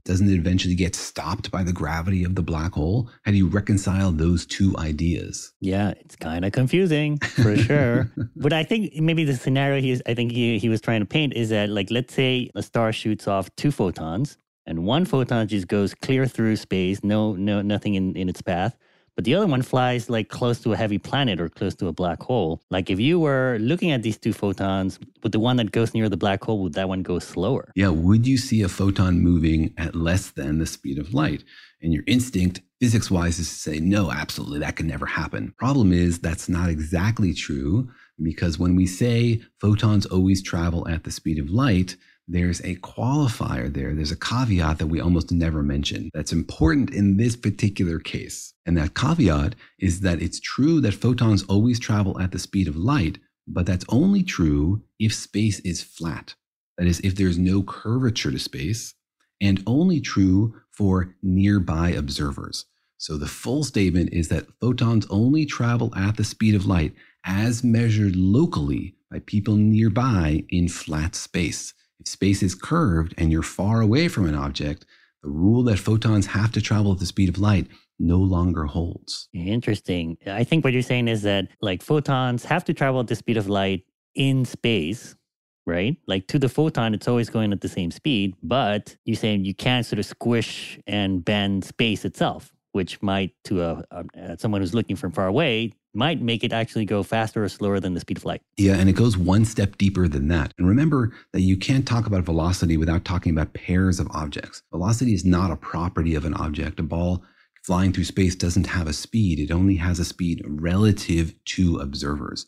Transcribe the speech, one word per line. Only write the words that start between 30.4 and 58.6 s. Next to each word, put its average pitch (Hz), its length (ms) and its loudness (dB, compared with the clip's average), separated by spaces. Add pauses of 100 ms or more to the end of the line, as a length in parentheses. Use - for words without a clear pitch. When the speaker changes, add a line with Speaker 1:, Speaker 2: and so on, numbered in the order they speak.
Speaker 1:
the 80 60 0
speed - 320 -8
of 73 160 -8
light? 131 300 -2 (380)
And 82 100 -2
your 76 160 0
instinct, 95 540 0 (180)
physics-wise, 92 600 2
is 85 100 -4
to - 60 -14
say, 78 260 -6
"No, 95 280 2
absolutely, - 500 -8
that - 180 -6
could 80 80 -4
never 73 200 -6
happen." - 520 -6
Problem 117 340 4
is, 87 280 2
that's - 280 -4
not 87 220 0
exactly 85 640 0
true, 76 560 -2 (340)
because 82 340 -2
when 90 200 2
we 92 80 4
say 117 560 0 (180)
photons 104 460 4
always 92 360 2
travel 85 460 -2
at 80 160 -4
the - 80 -10
speed 78 280 -4
of 71 100 -4
light, 98 480 2 (340)
there's 87 300 0
a 90 140 -6
qualifier 113 1000 -2
there. 69 220 -4
There's 76 160 -2
a 80 40 -4
caveat 90 640 0
that 80 100 -2
we 78 140 0
almost 85 300 2
never 82 320 2
mention 71 500 -2
that's 85 180 -6
important 120 600 0
in 98 260 4
this 120 180 2
particular 98 640 -2
case. - 540 -10 (140)
And 87 100 2
that 76 160 0
caveat 117 600 2 (240)
is 92 220 0
that 90 200 0
it's - 180 -6
true 156 420 2
that 107 120 2
photons 117 520 2
always 113 340 2
travel 104 400 0
at 92 120 -2
the 92 60 -6
speed 92 300 -2
of 76 80 -4
light, 92 420 0 (300)
but 90 180 -2
that's 90 240 -2
only 190 320 4
true 82 600 0 (160)
if 107 120 2
space 104 500 -2
is 87 200 -6
flat. - 540 -10 (420)
That 87 80 0
is, 87 140 2
if 95 160 0
there's 90 240 2
no 92 240 2
curvature 113 680 -2
to 62 60 -4
space, - 560 -6 (480)